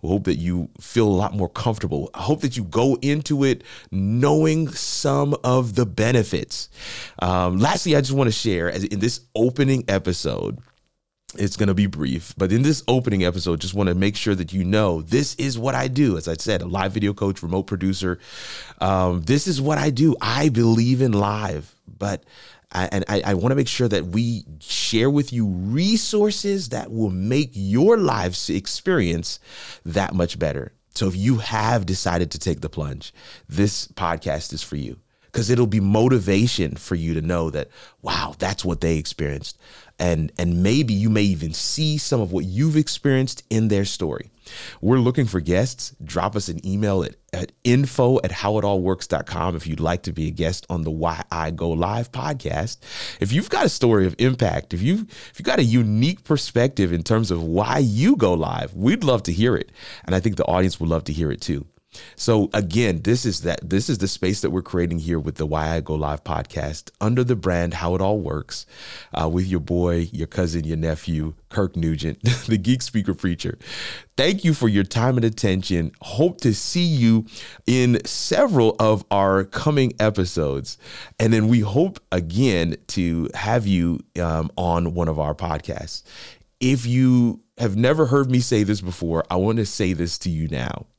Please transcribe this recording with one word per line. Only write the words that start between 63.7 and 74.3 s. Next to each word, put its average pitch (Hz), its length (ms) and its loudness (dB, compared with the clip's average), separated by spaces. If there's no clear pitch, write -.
is 113 80 0
the 95 100 -2
space 95 340 -2
that 69 100 -2
we're 92 100 -2
creating 87 380 -2
here 82 200 -2
with 73 160 -4
the 78 100 -2
Why 78 240 0
I 82 120 0
Go 78 140 -4
Live 73 280 -4
podcast 78 760 -6
under 123 240 2
the 123 120 2
brand 87 400 0
How 85 200 -2
It 92 60 0
All 101 180 0
Works, - 460 -6
uh, 80 160 0
with 90 160 0
your 92 140 0
boy, 85 520 0
your 78 160 -6
cousin, 82 360 -2
your 80 140 -4
nephew, 78 560 -4
Kirk 98 260 -2
Nugent, 80 480 -2
<laughs> 123 240 0
the 110 100 2
Geek 123 240 0
Speaker 101 320 -2
Preacher. - 440 -4
Thank 185 260 2